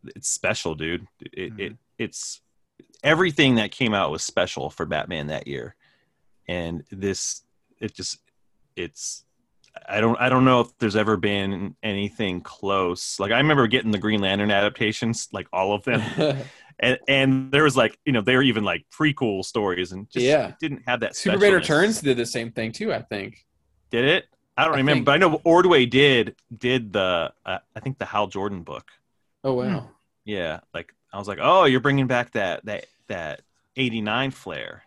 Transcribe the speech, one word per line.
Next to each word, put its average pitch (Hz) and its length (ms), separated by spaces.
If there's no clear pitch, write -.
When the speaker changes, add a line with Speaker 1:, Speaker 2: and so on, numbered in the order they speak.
Speaker 1:
it's - 140
special, 90 460
dude. 80 320
It, - 120
it, - 220
Speaker 2:
Mm-hmm. 98 200
Speaker 1:
it's, - 460
everything 156 520
that 107 160
came 113 240
out 92 160
was 80 120
special - 460
for - 160
Batman 76 440
that 76 180
year. 65 280
And 85 440
this, 98 520
it 110 160
just, - 240
it's, - 480
I 104 140
don't, 113 180
I 127 80
don't 127 160
know 127 160
if - 180
there's 104 160
ever 107 220
been 98 680
anything 101 600
close. 95 760
Like, 101 140
I 117 60
remember 139 280
getting 110 260
the 104 60
Green 104 220
Lantern 101 300
adaptations, 107 840
like, 95 180
all 95 220
of 104 120
them. 113 180
Speaker 3:
<laughs> - 20
Speaker 1:
And, 123 160
and 135 420
there 143 140
was, 139 120
like, 113 280
you 147 80
know, 117 80
they 127 160
were 131 60
even, 113 200
like, 87 220
prequel 123 480
stories 92 460
and 95 200
just 123 140
Speaker 3:
Yeah. 131 260
Speaker 1:
it - 100
didn't 143 260
have 123 140
that - 160
Speaker 3:
Superman 196 340
Speaker 1:
specialness. 190 40
Speaker 3:
Returns 175 480
did 135 160
the 117 80
same 117 260
thing 113 200
too, 208 200
I 107 100
think. - 420
Speaker 1:
Did 117 140
it? 165 220
I 139 80
don't 160 100
Speaker 3:
I - 40
Speaker 1:
remember, 139 200
Speaker 3:
think 117 80
Speaker 1:
but 139 60
I 147 40
know 165 280
Ordway 170 420
did, 123 500
did 123 360
the, 92 400
uh, 92 140
I 110 60
think 135 180
the 95 60
Hal 104 240
Jordan 98 340
book. 69 280
Speaker 3:
Oh, 135 120
wow. 127 260
Speaker 2:
Hmm. - 60
Speaker 1:
Yeah. 87 360
Like, 85 220
I 98 60
was 101 80
like, 101 160
"Oh, 175 220
you're 127 160
bringing 139 260
back 123 260
that, 95 340
that, 104 200
that 82 320
eighty-nine 117 540
flair." 65 560